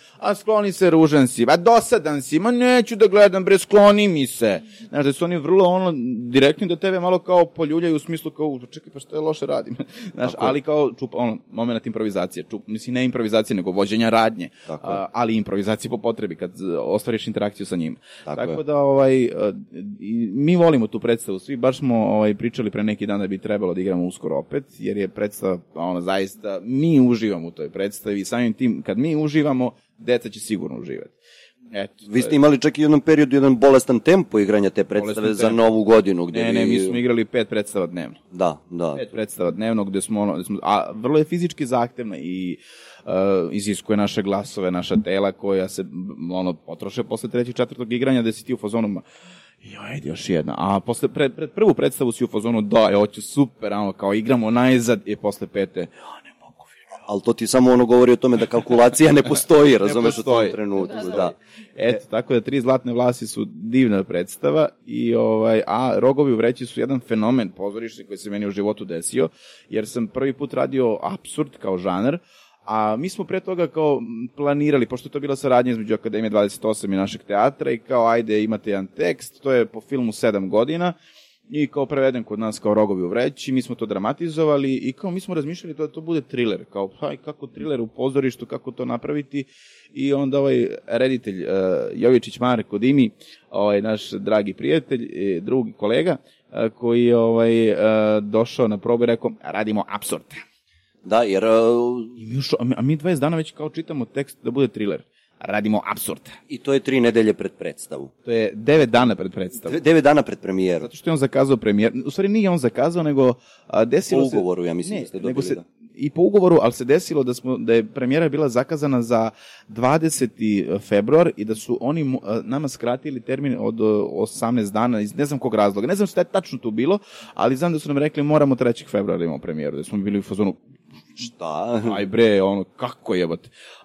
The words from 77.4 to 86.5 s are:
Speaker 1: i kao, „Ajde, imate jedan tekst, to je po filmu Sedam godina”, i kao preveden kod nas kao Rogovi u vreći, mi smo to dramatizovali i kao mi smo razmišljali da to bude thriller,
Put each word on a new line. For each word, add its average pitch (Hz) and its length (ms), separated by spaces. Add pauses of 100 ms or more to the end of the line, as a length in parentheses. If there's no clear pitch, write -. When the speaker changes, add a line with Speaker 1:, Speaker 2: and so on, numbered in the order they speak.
Speaker 1:
i 117 60
kao, 120 300
„Ajde, 110 360
imate 107 260
jedan 98 180
tekst, - 560
to 135 80
je 120 140
po 110 160
filmu 123 300
Sedam 101 380
godina”, 160 440 (580)
i 143 160
kao 139 180
preveden 135 380
kod 104 160
nas 110 200
kao 104 140
Rogovi 98 300
u 87 40
vreći, 127 440
mi 131 100
smo 123 140
to 117 100
dramatizovali 143 880
i 127 180
kao 185 180
mi 180 80
smo 185 160
razmišljali 160 380
da 151 140
to 156 140
bude 160 200
thriller, 117 440